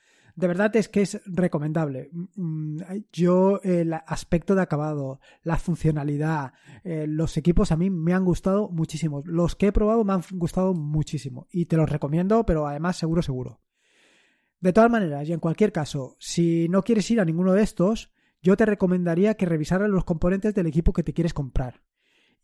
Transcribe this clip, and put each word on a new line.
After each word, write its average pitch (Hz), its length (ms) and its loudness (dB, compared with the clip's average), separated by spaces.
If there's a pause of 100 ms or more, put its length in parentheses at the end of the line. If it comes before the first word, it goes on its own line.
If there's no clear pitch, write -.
(360)
De 170 120 0
verdad 202 280 0
es 220 140 0
que 202 120 0
es 202 240 -4
recomendable. 156 840 -2 (260)
Mm, 156 460 -6 (320)
yo, 185 500 2
el 170 300 0
aspecto - 600 -2
de 190 80 4
acabado, 147 600 -4 (220)
la 165 120 -2
funcionalidad, 151 960 -2 (320)
eh, 156 240 -6
los 151 300 -2
equipos 170 340 4
a 156 60 2
mí 180 120 2
me 170 240 0
han 190 120 2
gustado 190 420 0
muchísimo. 160 560 -4
Los 170 320 0
que 190 120 2
he 208 40 2
probado 214 320 2
me 196 80 0
han 185 120 0 (100)
gustado 185 400 -2
muchísimo. 147 760 -4
Y 175 180 -2
te 165 100 0
los 156 120 4
recomiendo, 160 560 0
pero 156 220 0
además 156 300 -4
seguro, 165 240 0
seguro. 127 400 -6 (1000)
De 180 140 2
todas 226 180 8
maneras, 156 340 -2
y 156 60 -4
en 165 80 -4
cualquier 170 320 2
caso, 139 480 -6
si 170 480 0
no 185 160 2
quieres 220 260 0
ir 233 120 2
a 180 40 2
ninguno 175 280 2
de 208 100 4
estos, 202 480 -2 (300)
yo 190 160 4
te 226 80 4
recomendaría 185 680 2
que 202 100 -2
revisaras 170 440 0
los 190 140 2
componentes 185 500 0
del 190 140 0
equipo 160 240 2
que 170 120 0
te 147 100 -6
quieres 170 200 0
comprar. 127 480 -4 (640)